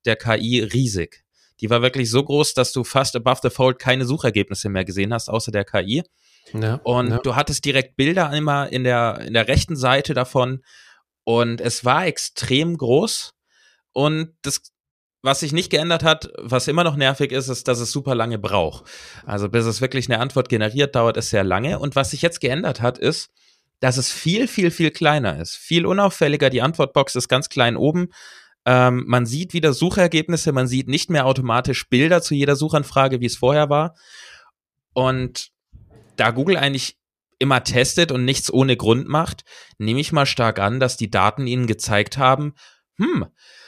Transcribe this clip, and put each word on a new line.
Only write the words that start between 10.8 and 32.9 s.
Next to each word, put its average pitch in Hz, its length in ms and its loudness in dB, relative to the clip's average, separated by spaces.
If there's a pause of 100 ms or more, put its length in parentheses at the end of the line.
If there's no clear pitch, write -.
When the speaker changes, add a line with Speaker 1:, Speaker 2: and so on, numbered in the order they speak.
Speaker 1:
Und 117 360 2
es 117 240 -4
war 147 220 2
extrem 160 720 -2
groß. 143 560 0 (580)
Und 156 480 -2
das, - 320 -8 (480)
was 135 200 0
sich 143 120 -4
nicht 165 160 -2
geändert 160 340 0
hat, 156 360 0
was 123 280 -2
immer 160 160 2
noch 156 140 0
nervig 139 340 0
ist, 127 180 -4
ist, 127 200 -6
dass 120 120 0
es 117 120 -6
super 135 220 -2
lange 117 240 -2
braucht. 95 460 -2 (420)
Also 101 240 -4
bis 113 160 2
es 113 160 -2
wirklich 127 260 -2
eine 120 100 0
Antwort 131 300 -2
generiert, 120 460 0
dauert 117 240 2
es 113 100 -4
sehr 101 160 0
lange. 101 340 -2
Und 143 160 -6
was 139 180 -2
sich 143 100 -8
jetzt 170 180 -2
geändert 131 400 -4
hat, 123 160 0
ist, - 320 -4 (520)
dass 127 180 0
es 127 120 -2
viel, 214 380 0
viel, 175 220 0
viel 160 220 0
kleiner 139 460 0
ist. - 180 -10
Viel 170 280 -2
unauffälliger. 165 640 2
Die 123 140 0
Antwortbox 135 540 0
ist 127 120 -4
ganz 131 220 0
klein 117 260 2
oben. 170 320 2 (580)
Ähm, 127 400 4
man 123 180 2
sieht 151 300 -4
wieder 156 180 4
Suchergebnisse, 165 800 2
man 131 160 2
sieht 131 180 -2
nicht 135 220 -2
mehr 147 160 2
automatisch 127 640 0
Bilder 160 320 4
zu 156 140 -4
jeder 139 220 2
Suchanfrage, 135 640 0